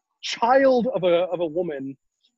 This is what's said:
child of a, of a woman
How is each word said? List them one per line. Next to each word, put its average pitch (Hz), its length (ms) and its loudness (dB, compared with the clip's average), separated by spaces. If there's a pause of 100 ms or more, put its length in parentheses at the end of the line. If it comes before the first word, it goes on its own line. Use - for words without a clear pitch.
(240)
child 254 680 2
of 175 120 -4
a, 175 220 2
of 170 120 -6
a 175 80 -2
woman 147 500 -6 (420)